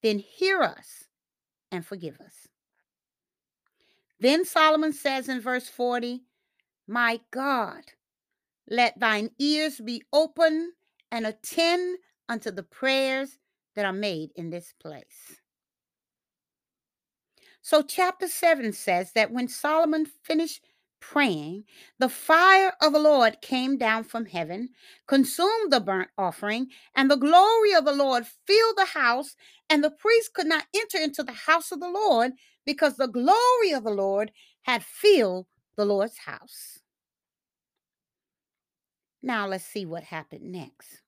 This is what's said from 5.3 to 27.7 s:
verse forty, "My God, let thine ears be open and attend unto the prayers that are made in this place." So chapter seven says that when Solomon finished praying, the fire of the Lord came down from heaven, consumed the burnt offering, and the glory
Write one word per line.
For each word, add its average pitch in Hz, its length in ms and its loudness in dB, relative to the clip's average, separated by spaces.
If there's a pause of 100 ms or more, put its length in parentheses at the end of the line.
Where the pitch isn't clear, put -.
verse 254 280 -6
forty, 247 580 -6 (600)
"My 233 420 -2
God, 254 600 -6 (760)
let 233 320 0
thine 220 400 -2
ears 302 420 -2
be 233 220 -10 (100)
open 320 600 0 (380)
and 226 160 -6
attend 349 720 -2 (280)
unto - 220 -8
the 190 140 -12
prayers 269 760 -4 (360)
that 208 100 -4
are 190 80 -2
made 190 400 -6
in 165 180 -12
this 170 220 -14
place." - 680 -20 (2250)
So 302 200 2
chapter 370 440 -2
seven 285 460 0
says 180 400 -2
that 214 180 0
when 247 160 -6
Solomon 311 600 -2
finished - 580 -6 (360)
praying, 190 640 -2 (340)
the 254 100 0
fire 370 720 4
of 302 120 4
the 302 60 4
Lord 277 420 4
came 262 380 -2
down 226 240 0
from 226 240 -8
heaven, 180 480 -8 (320)
consumed 359 680 2
the 262 60 4
burnt 185 400 -4
offering, 208 540 -4 (200)
and 269 160 2
the 285 60 6
glory 392 580 6